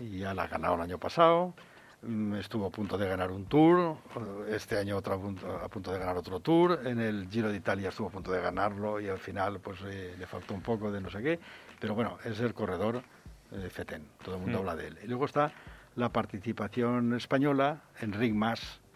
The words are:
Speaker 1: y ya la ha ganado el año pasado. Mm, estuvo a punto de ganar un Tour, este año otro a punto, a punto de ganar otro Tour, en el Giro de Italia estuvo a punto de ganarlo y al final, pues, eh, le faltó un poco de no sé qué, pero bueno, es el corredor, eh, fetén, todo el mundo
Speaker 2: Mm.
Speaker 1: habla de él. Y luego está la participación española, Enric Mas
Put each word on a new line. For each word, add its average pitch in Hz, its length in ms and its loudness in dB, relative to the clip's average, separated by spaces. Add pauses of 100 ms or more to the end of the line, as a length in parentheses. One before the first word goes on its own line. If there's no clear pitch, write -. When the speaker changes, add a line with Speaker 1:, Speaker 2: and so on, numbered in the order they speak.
Speaker 1:
y 104 180 -8
ya 95 160 -4
la 90 100 -2
ha - 40 -4
ganado 85 280 0
el 82 60 0
año 87 160 -4
pasado. 170 560 4 (480)
Mm, 107 320 -2
estuvo 101 320 -2
a 90 40 -4
punto 95 280 -2
de 98 100 2
ganar 92 220 0
un 95 160 -6
Tour, 160 500 8 (540)
este 107 260 -2
año 101 200 0
otro 98 180 -2
a 95 40 0
punto, 95 280 -6 (100)
a 90 120 -6
punto 107 240 -6
de 98 60 0
ganar 92 200 -2
otro 90 220 -4
Tour, 170 440 6
en 120 160 0
el 104 300 0
Giro 107 200 2
de 101 60 -2
Italia 98 320 0
estuvo 104 200 -4
a - 20 -10
punto 90 200 -6
de 92 120 0
ganarlo 101 580 0
y 101 80 -4
al 95 100 -2
final, 98 420 -2
pues, 98 260 -10
eh, 98 320 -8
le 92 80 -10
faltó - 260 -10
un 95 80 -4
poco 107 320 -2
de 101 80 -4
no 92 100 -6
sé 101 120 -6
qué, 165 180 0 (400)
pero 107 140 -2
bueno, 104 300 -2
es 113 160 -4
el 117 120 0
corredor, 107 500 -2 (500)
eh, 92 180 -8
fetén, 78 360 -10 (160)
todo 92 120 -8
el 92 80 -6
mundo 110 160 -2
Speaker 2:
Mm. - 20 -2
Speaker 1:
habla 87 160 -2
de 76 120 -8
él. - 140 -14
Y - 40 -14
luego 123 180 -2
está 147 280 2 (440)
la 120 160 2
participación 117 1000 0
española, 139 680 2 (200)
Enric 110 340 2
Mas 107 460 0 (160)